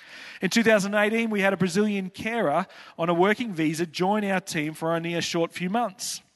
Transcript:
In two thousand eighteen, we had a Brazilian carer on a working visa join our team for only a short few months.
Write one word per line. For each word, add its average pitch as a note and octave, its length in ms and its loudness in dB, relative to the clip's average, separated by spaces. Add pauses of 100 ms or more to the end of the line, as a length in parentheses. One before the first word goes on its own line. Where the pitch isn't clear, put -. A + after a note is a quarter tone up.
(420)
In F#3+ 80 0
two A3+ 140 4
thousand G3+ 300 4
eighteen, G#3+ 360 2
we G#3 120 -2
had G3 100 4
a G3 60 0
Brazilian F#3+ 520 0
carer F#3+ 580 -2 (300)
on E3 120 0
a F3 40 4
working G#3 380 2
visa D#3+ 340 -2
join F#3 380 -2
our G3 160 0
team D#3 340 -6
for D#3+ 200 -4
only E3+ 220 -4
a E3+ 60 -2
short E3 300 -2
few F3+ 180 -6
months. A3 520 -4 (140)